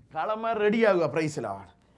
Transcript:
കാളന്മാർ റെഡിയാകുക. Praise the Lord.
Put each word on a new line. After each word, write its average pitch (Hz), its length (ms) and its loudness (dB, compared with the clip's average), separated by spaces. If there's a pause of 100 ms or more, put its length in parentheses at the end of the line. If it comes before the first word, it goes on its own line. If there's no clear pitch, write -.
(160)
കാളന്മാർ 220 400 -4 (100)
റെഡിയാകുക. 208 400 4 (100)
Praise 160 240 -2
the 123 100 -6
Lord. 98 180 -12 (300)